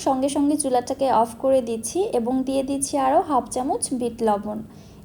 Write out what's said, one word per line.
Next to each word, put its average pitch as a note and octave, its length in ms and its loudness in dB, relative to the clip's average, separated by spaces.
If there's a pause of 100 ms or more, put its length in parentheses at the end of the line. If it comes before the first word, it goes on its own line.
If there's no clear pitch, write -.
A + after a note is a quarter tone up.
সঙ্গে C4+ 300 2
সঙ্গে D4 280 2
চুলাটাকে C4 440 0 (140)
অফ A#3 100 0 (120)
করে C4+ 180 4
দিচ্ছি A3+ 380 -4 (200)
এবং A#3 140 -2 (140)
দিয়ে C4+ 220 0
দিচ্ছি C#4 240 -4 (120)
আরও C#4 140 4 (100)
হাফ B3+ 240 2
চামচ D4+ 300 -2 (160)
বিট A#3 180 -4 (100)
লবণ। G#3 300 -2 (480)